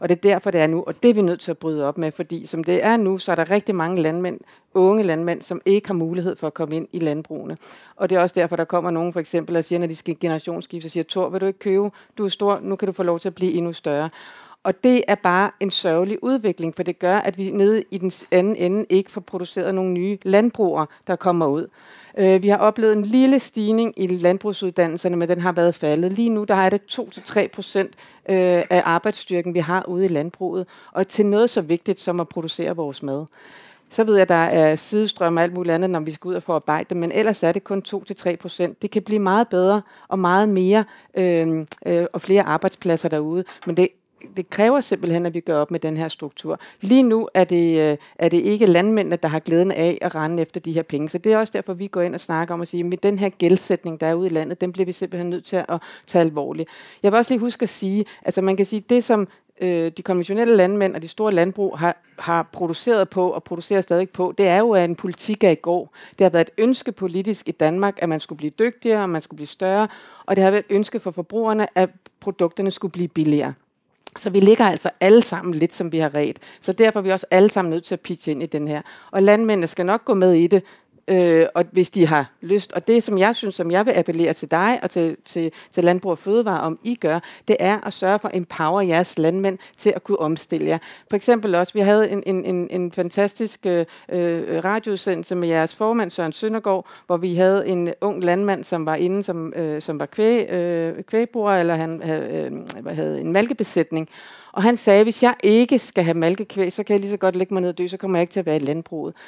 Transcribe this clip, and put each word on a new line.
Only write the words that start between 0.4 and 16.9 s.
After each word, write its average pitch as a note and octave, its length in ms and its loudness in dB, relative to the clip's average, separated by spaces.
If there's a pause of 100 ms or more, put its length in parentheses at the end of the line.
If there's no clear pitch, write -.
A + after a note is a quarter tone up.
det F3 100 2
er D#3 60 4
nu, E3 200 0
og - 160 -8
det A#3+ 80 8
er A3+ 40 6
vi G#3 100 4
nødt E3+ 160 0
til - 100 -10
at D#3 80 -4
bryde D#3 300 -4
op D3 100 -4
med, D#3+ 140 -4
fordi E3+ 340 -10
som E3 180 -6
det F3+ 200 2
er A3+ 120 4
nu, F#3+ 220 0
så F#3 140 -4
er E3 40 0
der E3 140 0
rigtig G3+ 240 0
mange E3+ 280 -2
landmænd, E3 380 -2 (340)
unge F#3+ 280 4
landmænd, E3+ 400 -2
som - 220 -10
ikke G3+ 220 2
har G3+ 80 -4
mulighed F3 420 -4
for - 100 -8
at D3+ 80 -6
komme D#3 220 -6
ind E3 160 -6
i F3+ 60 -8
landbrugene. D#3 580 -6 (400)
Og G3 140 -2
det F#3 60 2
er F3+ 60 4
også F3 120 0
derfor, E3+ 220 0
der E3 80 -2
kommer F3 260 -2
nogen E3+ 220 -4
for E3+ 80 -4
eksempel E3 360 -4
og D#3+ 80 0
siger, F3 140 -4
når E3+ 80 -2
de D#3+ 100 -8
skal D#3+ 240 -8
generationsskifte, E3+ 680 -6
så - 40 -16
siger, E3 160 -4
"Thor, F#3 200 -2
vil F#3 120 -4
du F#3+ 60 -2
ikke F#3+ 120 -4
købe? G3+ 320 0 (280)
Du G#3+ 60 -2
er G3 40 -2
stor, G3+ 340 0
nu F#3+ 140 -4
kan G3+ 100 -4
du F#3+ 60 -4
få F#3+ 100 -6
lov E3+ 180 0
til G3 80 -6
at F3 60 -8
blive F#3 180 -2
endnu E3+ 200 -2
større." D#3 380 -4 (520)
Og - 220 -4
det B3 240 4
er G#3 60 4
bare F#3+ 360 2 (100)
en G3+ 100 -2
sørgelig F3+ 540 -2
udvikling, G#3+ 520 -2
for F3+ 60 -6
det E3+ 160 -6